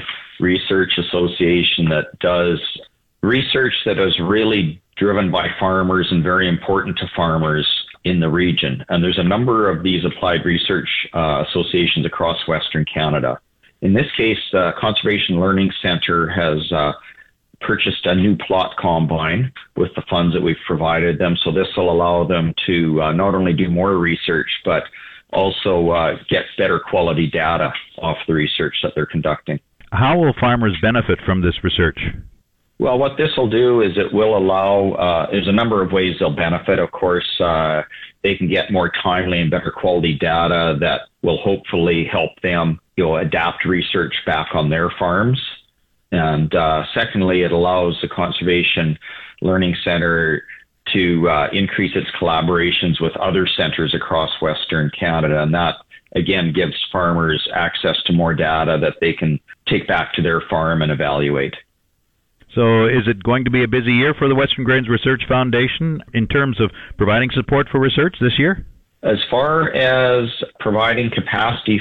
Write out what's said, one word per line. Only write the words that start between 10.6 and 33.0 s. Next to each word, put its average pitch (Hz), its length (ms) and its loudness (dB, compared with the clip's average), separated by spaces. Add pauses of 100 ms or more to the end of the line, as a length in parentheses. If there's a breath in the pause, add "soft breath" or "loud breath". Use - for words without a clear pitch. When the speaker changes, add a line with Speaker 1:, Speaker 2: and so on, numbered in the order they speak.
Speaker 1:
uh, 78 340 0
associations 85 560 0
across 82 420 -4
Western 78 380 -2
Canada. 73 560 -2 (400 soft breath)
In 95 140 2
this 139 200 2
case, 110 220 0 (160)
the 87 260 2
Conservation 104 600 0
Learning 95 400 2
Centre 85 480 0
has, 80 420 -2
uh, 73 220 0 (680 loud breath)
purchased - 420 -2
a 90 100 2
new 92 220 4
plot 92 420 -2
combine 82 720 0 (260 loud breath)
with 90 200 0
the 85 140 -4
funds 87 240 2
that 87 80 0
we've 82 140 0 (100)
provided 82 520 0
them. 87 240 0
So 85 80 -2
this 90 240 0
will 90 160 2
allow 87 340 2
them 82 280 0 (140)
to, 82 340 2
uh, 78 120 0
not 95 220 2
only 92 200 2
do 90 160 0
more 92 260 2
research, 85 540 0 (120)
but 82 200 0 (500 loud breath)
also, 92 560 0
uh, 82 300 2 (100)
get - 160 0 (140)
better 90 200 2
quality 85 480 0
data 80 460 0 (240)
off 80 220 -4 (100)
the 82 60 0
research 76 480 -2
that - 120 -4
they're 76 120 -4
conducting. 76 520 -4 (320)
Speaker 2:
How 135 280 2
will 151 200 2
farmers 120 440 2
benefit 110 420 2
from 92 160 0
this 87 240 0
research? 85 340 0 (800)
Speaker 1:
Well, 127 200 2
what 139 180 0